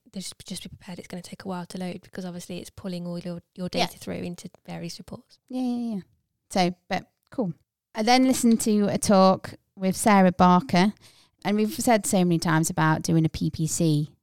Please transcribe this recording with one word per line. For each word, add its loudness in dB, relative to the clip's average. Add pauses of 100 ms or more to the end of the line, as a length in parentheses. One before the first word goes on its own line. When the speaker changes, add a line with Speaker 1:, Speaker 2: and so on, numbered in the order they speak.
(120)
Speaker 1:
just, -12 (100)
just -12
be -14
prepared -18
it's -16
gonna -14
take -18
a -12
while -8
to -12
load -8
because -14
obviously -12
it's -16
pulling -10
all -8
your, -10 (140)
your -8
Speaker 2:
Yeah. 0
Speaker 1:
data -12
through -8
into -10 (160)
various -12
reports. -20 (100)
Speaker 2:
Yeah, -6
yeah, -4
yeah. -6 (500)
So, 0 (140)
but -6 (220)
cool. -6 (400)
I -4
then 4
listened 2
to 2
a -2
talk 4 (200)
with -2
Sarah 6
Barker, 4 (520)
and 0
we've 0
said 2
so 2
many 4
times 0
about 0
doing 2
a 2
P -4
P -4
C 0 (120)